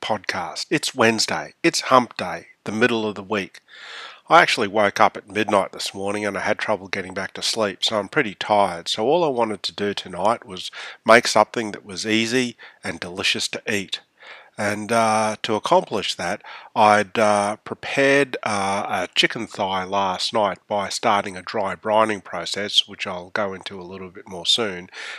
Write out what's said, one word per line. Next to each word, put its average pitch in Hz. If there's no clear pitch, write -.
podcast. 92
It's -
Wednesday. 110
It's 165
hump 123
day, 85
the -
middle 113
of 101
the 104
week. 95
I 160
actually 120
woke 101
up 104
at 98
midnight 101
this -
morning 101
and 98
I 90
had 101
trouble 98
getting 95
back 95
to 95
sleep, 104
so 113
I'm 98
pretty 117
tired. 95
So -
all 165
I 156
wanted 113
to -
do 101
tonight 95
was 92
make 117
something 107
that -
was 95
easy 113
and 85
delicious 92
to -
eat. 98
And, 104
uh, 110
to 113
accomplish 123
that, 92
I'd, 104
uh, 104
prepared, 139
uh, 101
a 90
chicken -
thigh 95
last 95
night 104
by 101
starting 101
a 90
dry 98
brining 107
process, 98
which 98
I'll 90
go 98
into 95
a -
little 92
bit -
more 90
soon. 92